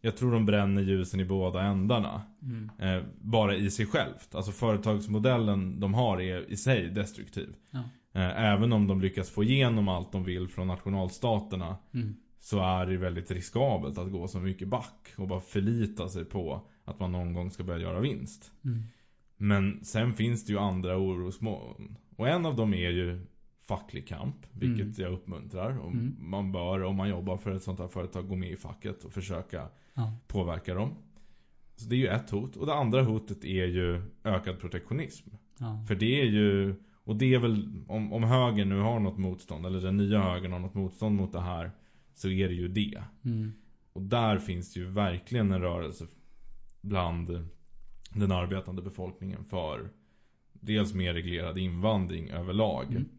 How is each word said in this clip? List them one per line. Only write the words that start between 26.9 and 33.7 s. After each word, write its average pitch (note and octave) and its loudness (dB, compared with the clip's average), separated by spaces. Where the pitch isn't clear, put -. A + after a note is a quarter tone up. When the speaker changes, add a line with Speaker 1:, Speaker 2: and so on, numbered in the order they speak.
Speaker 1:
man G2 0
jobbar F#2 -2
för G2+ -4
ett F#2+ -4
sånt F#2 -6
här F2+ -6
företag, F#2 -6
gå F#2+ -4
med F2+ -4
i F2+ -6
facket - -10
och - -16
försöka F#2 -6
Speaker 2:
Ja. A2 -2
Speaker 1:
påverka F2 -2
dem. A2+ -2
Så A2+ -12
det B2 2
är B2+ 4
ju B2+ 4
ett G#2+ 0
hot. A2+ -4
Och - -4
det D3 0
andra C3 4
hotet G#2+ 0
är F#2 0
ju F2 0